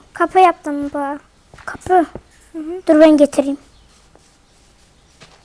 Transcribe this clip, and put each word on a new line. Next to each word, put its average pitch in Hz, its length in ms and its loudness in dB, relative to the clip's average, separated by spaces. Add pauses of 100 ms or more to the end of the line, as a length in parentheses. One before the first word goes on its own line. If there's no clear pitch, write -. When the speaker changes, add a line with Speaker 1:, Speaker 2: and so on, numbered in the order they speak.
(120)
Speaker 1:
Kapı 349 260 -2
yaptım 302 560 0
bu. 285 240 -8 (460)
Speaker 2:
Kapı. - 300 -6 (580)
Speaker 1:
Hı 330 60 -16
hı. 330 300 -12
Speaker 2:
Dur 302 120 4
ben 311 160 6
getireyim. 285 420 -2 (1900)